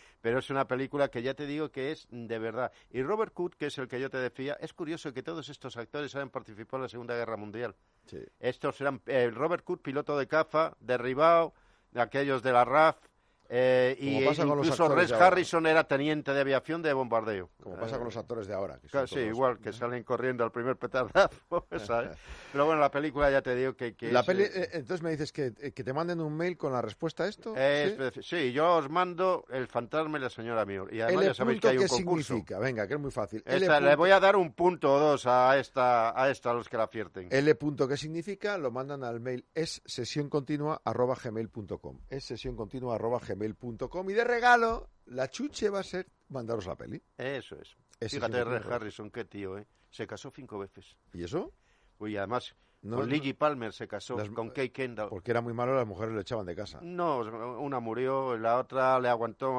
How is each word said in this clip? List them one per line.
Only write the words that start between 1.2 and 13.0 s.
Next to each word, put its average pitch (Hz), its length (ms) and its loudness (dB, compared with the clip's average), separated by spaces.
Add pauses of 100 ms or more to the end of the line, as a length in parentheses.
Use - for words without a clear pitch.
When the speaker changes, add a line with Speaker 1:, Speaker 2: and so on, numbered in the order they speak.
Speaker 1:
ya 131 120 -2
te 147 120 -10
digo 147 260 -6
que 135 200 -6
es - 200 -14
de 113 280 -8
verdad. 113 320 -4 (200)
Y 131 120 -2
Robert 214 300 -2
Cooke, 175 240 -6
que 151 100 -4
es - 100 -8
el 127 100 -6
que 123 140 -6
yo 135 80 -4
te 135 80 -6
decía, 131 420 -4
es - 140 -12
curioso 156 400 -8
que 131 100 -8
todos 160 260 -10
estos 135 280 -14
actores 131 380 -8
hayan 139 140 -6
participado 110 480 -10
en 131 60 -4
la 117 60 -6
Segunda 120 260 -8
Guerra 113 220 -4
Mundial. 104 380 -8 (300)
Speaker 2:
Sí. 78 140 -14 (200)
Speaker 1:
Estos 127 420 -4
eran, 135 240 -2
eh, 123 280 4
Robert 151 300 -2
Cooke, 180 180 -6
piloto 147 360 -2
de 135 100 0
caza, 156 520 2
derribado, 135 760 4 (380)
de 120 100 0
aquellos 135 420 2
de 131 80 4
la 123 140 8
raf, 147 320 6 (520)